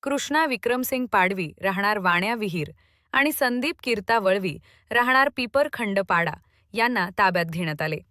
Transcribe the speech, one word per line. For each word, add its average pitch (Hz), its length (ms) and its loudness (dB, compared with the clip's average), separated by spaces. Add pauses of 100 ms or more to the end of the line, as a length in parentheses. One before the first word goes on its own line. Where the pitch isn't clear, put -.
कृष्णा 285 420 0
विक्रमसिंग 254 600 -2
पाडवी, 190 460 0 (100)
राहणार 202 360 0
वाण्या 185 380 0
विहीर, 160 360 -6 (420)
आणि 277 180 2
संदीप 254 520 -2
कीर्ता 226 360 0
वळवी, 190 380 0 (340)
राहणार 254 440 4
पिपरखंड 247 640 0
पाडा, 170 320 0 (420)
यांना 226 440 0
ताब्यात 185 280 2
घेण्यात 165 360 -4
आले. 156 160 -4 (140)